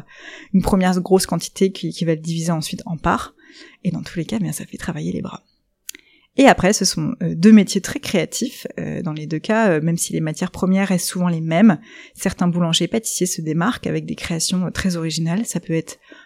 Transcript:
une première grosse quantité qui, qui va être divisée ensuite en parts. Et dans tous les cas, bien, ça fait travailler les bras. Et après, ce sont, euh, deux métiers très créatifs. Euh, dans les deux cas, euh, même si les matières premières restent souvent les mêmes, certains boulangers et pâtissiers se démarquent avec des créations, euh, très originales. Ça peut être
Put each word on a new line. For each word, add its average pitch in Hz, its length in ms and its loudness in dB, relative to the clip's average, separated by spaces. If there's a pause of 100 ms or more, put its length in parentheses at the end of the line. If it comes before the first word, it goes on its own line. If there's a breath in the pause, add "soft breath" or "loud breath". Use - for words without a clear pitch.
(520 loud breath)
une 190 100 4
première 185 380 2
grosse 185 260 4
quantité - 460 0
qui, - 220 -6
qui - 100 -6
va 165 80 2
être 160 100 -2
divisée 165 300 -2
ensuite 160 340 -4
en 170 120 -6
parts. - 360 -2 (520 loud breath)
Et 175 60 0
dans 165 100 -4
tous - 180 -10
les 160 60 -4
cas, 226 140 -4
bien, 165 120 -2
ça - 140 -10
fait - 100 -16
travailler 160 380 -6
les - 80 -6
bras. - 240 -12 (920 soft breath)
Et 269 120 6
après, 190 260 4
ce - 100 -2
sont, 160 400 -2
euh, 165 100 -2
deux 180 200 8
métiers 196 260 8
très - 220 -6
créatifs. - 640 -4 (100)
Euh, - 260 -6
dans 160 100 -4
les 151 120 -8
deux 156 140 -4
cas, 220 300 2
euh, 156 120 2
même 165 160 2
si - 140 -4
les 165 80 -2
matières 160 320 -4
premières 190 380 2
restent 180 180 0
souvent 180 220 -2
les 170 100 0
mêmes, 175 400 4 (340 loud breath)
certains - 360 0
boulangers 170 340 0
et 170 60 -2
pâtissiers 220 360 -4
se 180 160 -4
démarquent 165 460 -2
avec 156 180 -4
des 156 100 -8
créations, 175 500 -2
euh, 160 60 -4
très 180 260 -2
originales. 165 480 -2
Ça - 160 -6
peut 165 100 -8
être 160 260 -4 (280 loud breath)